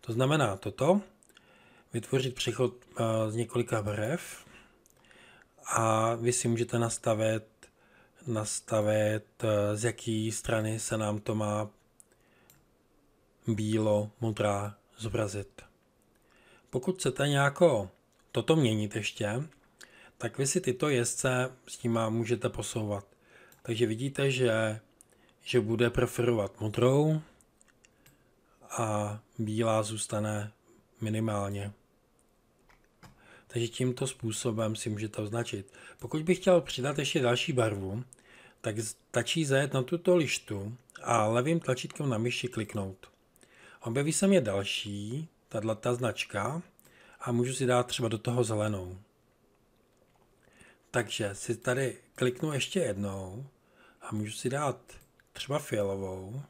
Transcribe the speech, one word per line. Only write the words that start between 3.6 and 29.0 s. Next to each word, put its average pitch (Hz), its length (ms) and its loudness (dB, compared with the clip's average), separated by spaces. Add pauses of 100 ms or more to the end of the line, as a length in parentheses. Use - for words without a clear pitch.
barev 104 640 -4 (1200)
a 113 480 4
vy 117 180 0
si - 160 0
můžete 117 300 0
nastavit, 110 680 0 (800)
nastavit, 107 1000 0 (200)
eh, 104 320 2
z 107 80 -4
jaké 113 480 -2
strany 110 480 -2
se - 160 -4
nám 104 220 -2
to 110 160 -4
má 107 360 -2 (1800)
bílo, 107 640 2 (100)
modrá 104 540 0 (240)
zobrazit. 104 640 -4 (1080)
Pokud 180 280 -2
chcete 139 300 0
nějako 139 640 4 (420)
toto 160 240 4
měnit 110 400 2
ještě, 107 460 -2 (760)
tak 117 200 -6
vy 139 80 2
si 170 140 0
tyto 131 280 0
jezdce 127 640 2 (160)
s - 140 -14
nima 113 260 2
můžete 113 400 0
posouvat. 104 580 -4 (560)
Takže 117 240 2
vidíte, 135 440 0
že, 110 500 2 (640)
že - 180 4
bude 113 300 2
preferovat 117 680 0
modrou 135 600 4 (1600)
a 107 400 0 (200)